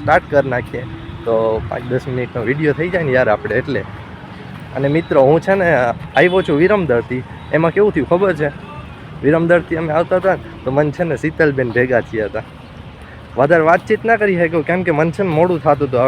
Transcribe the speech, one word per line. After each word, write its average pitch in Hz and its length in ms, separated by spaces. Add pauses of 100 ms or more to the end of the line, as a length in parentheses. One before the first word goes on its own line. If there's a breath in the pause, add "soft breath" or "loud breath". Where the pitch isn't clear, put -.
સ્ટાર્ટ 151 300
કરી 135 240
નાખીએ 123 300 (420)
તો 113 80 (340)
પાંચ 123 220
દસ 127 220
મિનિટનો 123 360
વીડિયો 147 300
થઈ 175 160
જાય 165 140
ને 127 100
યાર 120 160
આપણે 107 260
એટલે. 120 220 (960)
અને 139 200
મિત્રો 156 320
હું 160 100 (100)
છે 196 140
ને 170 120
આવ્યો 139 760
છું 147 140
વિરમદરથી. 131 600 (300)
એમાં 160 240
કેવું 202 160
થયું 135 200
ખબર 180 280
છે, 151 80 (760)
વિરમદરથી 165 580
અમે 156 160
આવતા 175 240
હતા 185 180
ને - 240
તો 131 60
મને 147 260
છે 175 80
ને 147 200
શીતલબેન 135 520
ભેગા 123 320
થયા 107 240
હતા. 110 140 (880 loud breath)
વધારે 156 340
વાતચીત 208 380
ના 226 120
કરી 196 200
શક્યો 165 320
કેમ 185 160
કે 165 100
મને 160 140
છે 202 100
ને 180 160
મોડું 175 220
થતું 143 280
હતું. 123 200